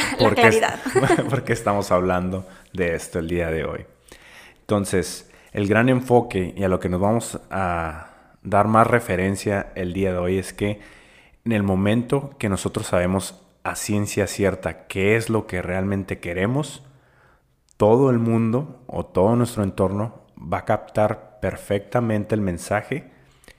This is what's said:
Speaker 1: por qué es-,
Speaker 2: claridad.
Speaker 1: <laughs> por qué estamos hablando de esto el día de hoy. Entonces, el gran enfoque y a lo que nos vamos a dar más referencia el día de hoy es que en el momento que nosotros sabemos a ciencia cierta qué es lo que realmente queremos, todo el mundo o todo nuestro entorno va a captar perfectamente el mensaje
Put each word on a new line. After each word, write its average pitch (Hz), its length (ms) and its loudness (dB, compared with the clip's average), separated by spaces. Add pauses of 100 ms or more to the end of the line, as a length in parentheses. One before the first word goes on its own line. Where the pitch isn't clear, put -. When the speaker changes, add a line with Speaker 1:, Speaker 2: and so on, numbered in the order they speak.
(180)
Speaker 1:
por 202 160 4
qué 226 140 4
es-, 220 100 6
Speaker 2:
claridad. - 220 0 (460)
Speaker 1:
<laughs> - 40 -6
por 139 140 -2
qué - 100 -2
estamos 101 380 0
hablando 92 560 2 (260)
de 85 220 0
esto - 240 -6
el 82 80 -4
día 85 240 -2
de 78 140 -2
hoy. - 200 -8 (760)
Entonces, 98 680 -2 (220)
el 101 160 -2
gran 110 220 4
enfoque 120 680 2
y 98 60 -2
a 95 60 2
lo 90 100 2
que 92 100 -2
nos 90 100 -2
vamos 110 400 -2 (120)
a 85 580 -4 (320)
dar 101 260 4
más 110 200 6
referencia 98 880 0
el 90 180 -4
día 95 180 0
de 90 60 -2
hoy 90 220 0
es - 140 -6
que 104 260 -2 (680)
en 117 60 -2
el 107 100 2
momento 107 800 0
que 107 100 -2
nosotros - 380 -4
sabemos 92 520 0 (260)
a 92 100 -6
ciencia 104 520 -2
cierta 90 600 -4
qué 98 280 2
es 113 140 -2
lo 110 180 0
que 90 140 -4
realmente 95 580 -4
queremos, 107 640 -2 (960)
todo 117 320 6
el 120 100 2
mundo 113 680 0
o 85 180 -6
todo 110 320 2
nuestro 117 260 0
entorno 98 640 -2 (120)
va 90 220 -6
a - 60 -10
captar - 720 -2
perfectamente 107 960 -2
el 107 60 0
mensaje 101 680 -4 (480)